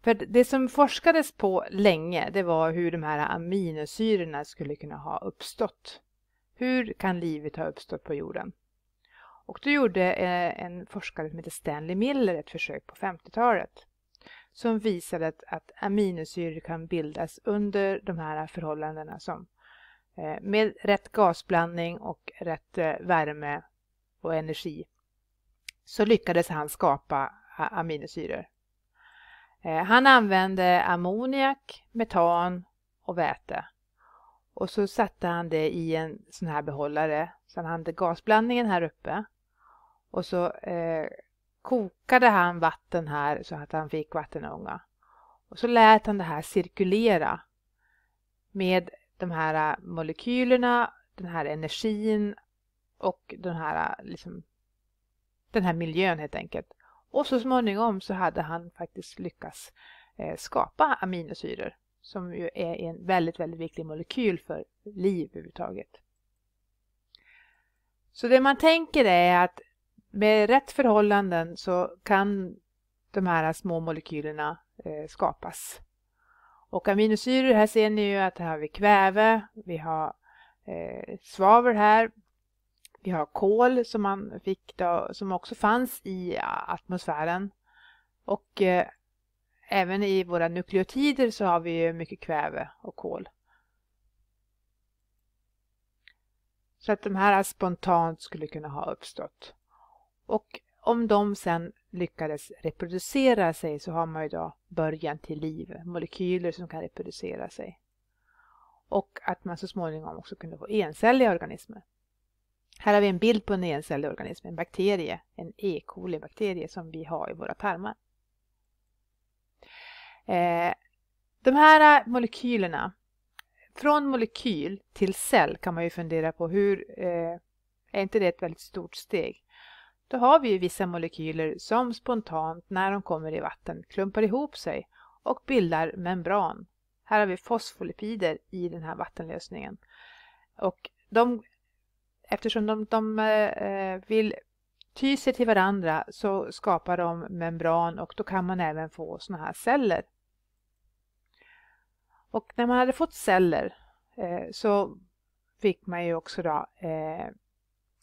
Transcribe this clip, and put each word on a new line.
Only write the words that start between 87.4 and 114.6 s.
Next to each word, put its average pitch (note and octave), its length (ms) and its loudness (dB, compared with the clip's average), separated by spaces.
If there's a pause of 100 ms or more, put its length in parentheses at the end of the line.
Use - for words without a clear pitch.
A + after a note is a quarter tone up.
Och, - 360 -4
eh, F3+ 260 4 (840)
även G3 340 0
i F#3+ 200 2
våra F3 240 0
nukleotider A3 840 0
så G#3 140 -4
har E3+ 140 4
vi E3+ 120 -4
ju E3 220 0
mycket E3 260 -10
kväve D#3 520 -4 (100)
och - 140 -14
kol. - 340 -10 (3500)
Så - 140 -4
att G3+ 100 0
de G3 140 -6
här G3 280 4
spontant E3+ 800 0
skulle D#3 260 -12
kunna D3+ 200 -12
ha C#3+ 240 -8
uppstått. - 640 -14 (720)
Och - 340 -6 (220)
om A#3 260 0
de G#3 280 2
sen E3+ 360 -4 (180)
lyckades D#3+ 600 -8 (100)
reproducera F#3 920 0
sig D3+ 260 -8
så F3 120 -10
har E3 140 -2
man D#3+ 180 -8
ju D3+ 60 -6
då E3 260 -8 (120)
början D#3 500 -4
till D3+ 220 -10
liv. D#3+ 360 -8 (100)
Molekyler F3 640 -4
som F3 160 -12
kan D#3+ 140 -10
reproducera - 680 -10
sig. - 300 -14 (1120)
Och - 340 -2
att - 220 -6
man F3 120 -8
så F#3+ 100 -10
småningom D#3+ 500 -8
också - 180 -16
kunde E3 220 -16
få - 120 -14
encelliga G#3+ 640 4
organismer. F3 500 -8 (1000)
Här G#3 120 4
har G#3 80 8
vi G3+ 60 4
en F#3 100 2
bild A3 280 4
på G#3 80 -2
en F#3 100 -2
encellig D3+ 460 -4
organism, - 380 -12
en E3+ 80 -12
bakterie, F3+ 640 -2 (140)